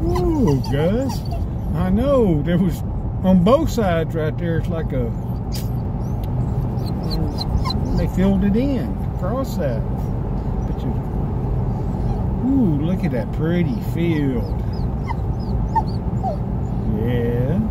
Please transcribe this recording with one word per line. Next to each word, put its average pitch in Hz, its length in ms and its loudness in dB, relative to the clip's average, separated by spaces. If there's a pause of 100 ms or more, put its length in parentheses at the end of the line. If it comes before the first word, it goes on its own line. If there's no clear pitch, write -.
Ooh, 302 500 2 (120)
Gus. 196 500 0 (540)
I 180 160 0
know. 220 500 4
There 170 160 2
was, 175 240 2 (420)
on 185 200 6
both 262 260 6
sides 165 460 0
right 151 240 0
there, 170 180 0
it's 143 120 0
like 160 220 -2
a, 127 140 0 (3000)
they - 200 2
filled 190 280 4
it 196 120 4
in 262 360 0 (240)
across 240 420 -2
that. 131 240 0 (840)
But - 160 -4
you, - 80 -2 (1600)
ooh, 196 320 4
look 180 220 0
at 151 80 0
that 113 220 -2
pretty 160 460 0 (140)
field. 151 680 0 (2500)
Yeah. 120 600 0 (120)